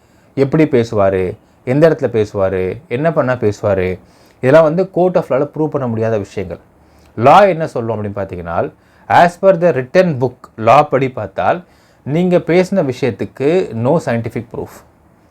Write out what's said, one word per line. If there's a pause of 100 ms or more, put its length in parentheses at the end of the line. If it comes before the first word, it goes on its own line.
(340)
எப்படி
பேசுவாரு, (280)
எந்த
இடத்துல
பேசுவாரு,
என்ன
பண்ணா
பேசுவாரு, (400)
இதெல்லாம்
வந்து
court
of
law-ல
ப்ரூவ்
பண்ண
முடியாத
விஷயங்கள். (580)
லா
என்ன
சொல்லும்
அப்படின்னு
பார்த்தீங்கன்னா, (360)
as
per
the
written
book
law
படி
பார்த்தால், (380)
நீங்க
பேசின
விஷயத்துக்கு (140)
no
scientific
proof. (640)